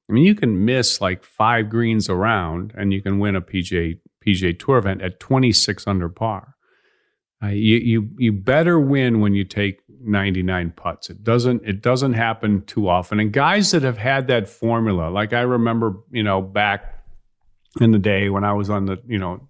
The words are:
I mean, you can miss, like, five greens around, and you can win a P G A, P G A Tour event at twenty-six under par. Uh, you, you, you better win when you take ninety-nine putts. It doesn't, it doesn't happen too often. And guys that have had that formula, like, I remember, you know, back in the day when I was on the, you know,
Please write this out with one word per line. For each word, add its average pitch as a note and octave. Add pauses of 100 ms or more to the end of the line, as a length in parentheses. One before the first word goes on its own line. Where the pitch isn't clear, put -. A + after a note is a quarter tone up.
I G#2
mean, C3
you G3+
can A2
miss, B2
like, F#2
five A2
greens A2+
around, F#2+
and G2+
you F#2+
can G2
win G2+
a F2+
P F#2
G F2+
A, E2+ (200)
P G#2
G F2+
A E2+
Tour B2+
event F#2+
at F#2
twenty-six B2+
under F#2
par. G#2+ (880)
Uh, G#2
you, G#2+
you, A2+
you A#2+
better D3+
win C3
when G2+
you G2+
take G2 (200)
ninety-nine F#2
putts. -
It F#2+
doesn't, A#2+
it G2+
doesn't B2+
happen A2
too G2+
often. F2+
And G#2+
guys E3+
that E3
have B2
had C3
that A#2
formula, A2
like, G#2
I A#2+
remember, A#2 (140)
you A#2+
know, G2
back G2+ (840)
in A#2
the G#2+
day G2
when G2
I G#2
was G2+
on G2
the, F#2+
you A#2
know, F2+